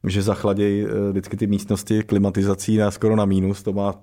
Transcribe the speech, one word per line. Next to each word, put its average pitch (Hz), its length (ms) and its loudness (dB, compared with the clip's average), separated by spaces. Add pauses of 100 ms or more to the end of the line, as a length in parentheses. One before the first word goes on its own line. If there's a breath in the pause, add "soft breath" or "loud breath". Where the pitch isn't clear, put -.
že 98 140 0
zachladěj, 101 680 0
eh, 101 220 -2
vždycky 95 260 -4
ty 107 100 0
místnosti 104 560 0
klimatizací 98 760 0
na 104 140 2
skoro 110 240 0
na 104 100 2
mínus. 95 380 0
To 101 100 -2
má 101 300 -2